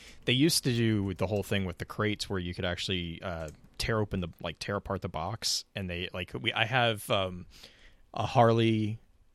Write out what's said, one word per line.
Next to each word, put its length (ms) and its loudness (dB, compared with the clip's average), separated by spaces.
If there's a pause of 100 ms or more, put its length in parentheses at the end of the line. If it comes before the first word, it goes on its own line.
(260)
they 80 4
used 300 4
to 120 2
do 380 2
the 140 0
whole 160 0
thing 220 0
with 120 -6
the 80 -8
crates 420 -2
where 120 -2
you 160 -4
could 100 -2
actually, 560 -2
uh, 280 -6 (280)
tear 220 0
open 220 0
the, 80 -2 (120)
like, 160 -6
tear 200 -2
apart 260 -4
the 60 -4
box, 560 -4 (100)
and 120 -6
they, 280 -4
like, 160 -6 (100)
we, 100 0
I 140 0
have, 460 2
um, 340 0 (680)
a 140 -2
Harley, 720 4 (380)